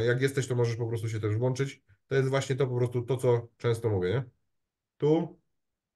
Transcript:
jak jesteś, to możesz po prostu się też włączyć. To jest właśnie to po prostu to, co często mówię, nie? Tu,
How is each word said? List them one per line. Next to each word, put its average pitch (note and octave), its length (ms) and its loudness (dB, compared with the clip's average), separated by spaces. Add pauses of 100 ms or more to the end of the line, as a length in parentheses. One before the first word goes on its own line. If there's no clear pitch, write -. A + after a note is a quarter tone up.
jak B2 160 2
jesteś, C3+ 260 0
to B2+ 80 -2
możesz A#2 200 2
po A#2 120 -4
prostu A2+ 220 -4
się A2 100 -4
też G#2+ 160 -2
włączyć. B2+ 480 -2 (240)
To C3+ 80 -2
jest C3+ 140 2
właśnie C3+ 260 0
to C3 120 2
po B2 100 -4
prostu B2 240 0
to, B2 160 -2
co A#2+ 300 2 (100)
często A#2 320 -2
mówię, F#2 200 0
nie? A#2+ 140 0 (720)
Tu, D#3 420 2 (560)